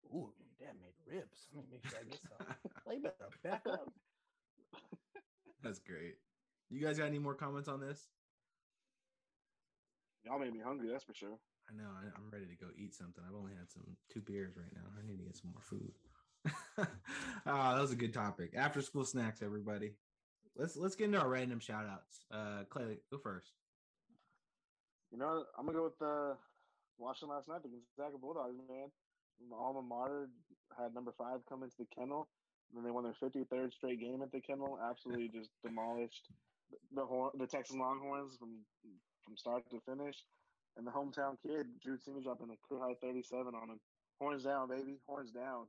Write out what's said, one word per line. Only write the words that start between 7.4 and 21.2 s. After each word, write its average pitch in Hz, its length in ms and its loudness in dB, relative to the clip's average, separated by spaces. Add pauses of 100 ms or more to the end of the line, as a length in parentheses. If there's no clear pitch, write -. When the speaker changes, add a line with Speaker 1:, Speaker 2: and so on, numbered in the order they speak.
Speaker 2:
on 139 120 0
this? 139 280 -6 (2250)
Speaker 3:
Y'all 131 140 2
made 127 160 2
me 110 60 -4
hungry, 123 300 0
that's 135 140 0
for 113 100 -14
sure. 107 240 -6 (320)
Speaker 2:
I 107 40 -12
know. 107 160 -8
I, 95 160 -8 (100)
I'm 104 140 -10
ready 101 160 -6
to 87 100 -10
go 90 220 -10
eat 98 160 -8
something. 87 340 -10
I've 95 60 -8
only 98 200 -6
had 90 160 -10
some, - 140 -12 (260)
two 113 120 -4
beers 98 340 -2
right 85 180 -8
now. 87 140 -8 (100)
I 104 80 -6
need 98 120 -4
to 90 60 -6
get 90 120 -8
some 87 160 -8
more - 100 -10
food. - 300 -4 (540)
<laughs> - 420 2 (580)
Ah, 135 280 10
that 135 60 10
was 139 120 8
a - 40 4
good 117 180 4
topic. 101 420 2
After 143 240 6
school 135 240 2
snacks, 113 380 2
everybody. 104 500 0 (640)
Let's, 160 200 0
let's 190 180 2
get 214 120 4
into 208 140 8